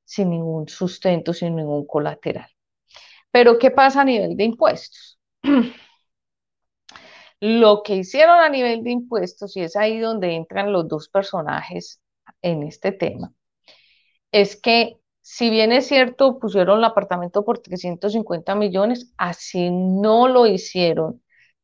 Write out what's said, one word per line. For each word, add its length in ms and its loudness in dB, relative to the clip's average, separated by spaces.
sin 260 -4
ningún 380 -6
sustento, 640 -4
sin 240 -6
ningún 280 -6
colateral. 640 -6
Pero, 280 6
¿qué 120 4
pasa 300 4
a 40 4
nivel 320 -2
de 80 0
impuestos? 720 -4
<clears throat> 380 0
Lo 420 4
que 140 -2
hicieron 420 4
a 100 4
nivel 340 -2
de 80 -6
impuestos, 680 -6
y 40 -6
es 140 -6
ahí 240 -2
donde 360 -4
entran 360 -6
los 160 0
dos 220 -8
personajes 920 -6
en 220 -4
este 300 -6
tema, 400 -8
es 240 2
que 440 0
si 260 -4
bien 220 2
es 160 2
cierto, 500 2
pusieron 420 2
el 40 2
apartamento 640 -2
por 140 -2
trescientos 520 -8
cincuenta 440 -4
millones, 640 -2
así 540 -4
no 560 2
lo 180 4
hicieron 800 -2